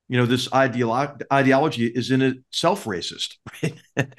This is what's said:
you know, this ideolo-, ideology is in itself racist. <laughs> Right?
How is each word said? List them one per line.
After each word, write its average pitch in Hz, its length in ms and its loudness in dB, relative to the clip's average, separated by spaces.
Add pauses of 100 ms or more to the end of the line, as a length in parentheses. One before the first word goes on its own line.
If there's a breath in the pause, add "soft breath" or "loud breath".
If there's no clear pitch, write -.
you 123 80 0
know, 123 80 4
this 123 240 0
ideolo-, 123 720 0 (100)
ideology 135 560 2
is 123 240 -4
in 131 100 2
itself 165 640 -2
racist. - 520 -8 (120)
<laughs> - 160 -10
Right? - 560 -6